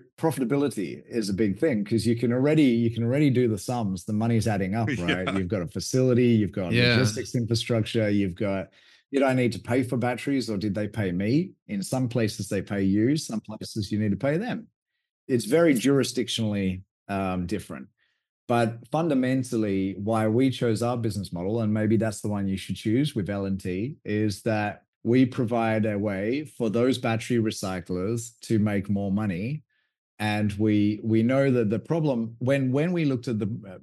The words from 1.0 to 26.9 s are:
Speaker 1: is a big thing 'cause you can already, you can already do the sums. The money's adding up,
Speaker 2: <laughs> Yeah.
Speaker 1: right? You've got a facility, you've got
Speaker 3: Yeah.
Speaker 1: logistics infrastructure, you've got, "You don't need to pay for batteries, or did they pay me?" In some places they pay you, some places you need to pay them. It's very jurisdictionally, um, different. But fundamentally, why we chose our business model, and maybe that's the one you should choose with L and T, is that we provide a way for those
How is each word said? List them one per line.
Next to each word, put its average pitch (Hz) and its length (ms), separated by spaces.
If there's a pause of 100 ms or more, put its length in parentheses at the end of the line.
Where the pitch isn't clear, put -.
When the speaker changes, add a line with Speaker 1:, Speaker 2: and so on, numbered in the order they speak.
Speaker 1:
is 113 200
a 101 60
big 98 240
thing 120 260
'cause 113 220
you 117 100
can 117 160
already, 147 320
you 117 260
can 117 120
already 135 280
do 123 180
the 107 100
sums. 104 460
The 113 80
money's 110 340
adding 98 280
up, 110 140
Speaker 2:
<laughs> 135 80
Yeah. 95 180
Speaker 1:
right? 92 200
You've 92 140
got 98 140
a 85 40
facility, 123 640
you've 107 240
got 90 200
Speaker 3:
Yeah. 120 220
Speaker 1:
logistics 113 400
infrastructure, 113 760
you've 98 260
got, 98 340 (400)
"You 139 100
don't 131 160
need 123 160
to 98 60
pay 127 240
for 123 140
batteries, 123 520
or 107 80
did 101 180
they 107 140
pay 101 240
me?" 110 400 (140)
In 98 160
some 127 260
places 110 400
they 98 140
pay 101 200
you, 107 340
some 117 240
places 107 500
you 107 80
need 107 120
to 98 60
pay 139 200
them. 226 320 (580)
It's 120 200
very 156 280
jurisdictionally, 110 1080 (260)
um, 92 380
different. 82 420 (580)
But 117 340 (120)
fundamentally, 127 1000
why 110 340
we 127 220
chose 117 320
our 120 160
business 104 340
model, 95 300
and 107 100
maybe 107 240
that's 107 240
the 107 80
one 101 180
you 95 120
should - 180
choose 127 380
with 101 160
L 101 160
and 95 120
T, 98 460
is 104 380
that 107 400 (200)
we 127 220
provide 113 600
a 104 120
way 107 460
for 120 260
those 120 280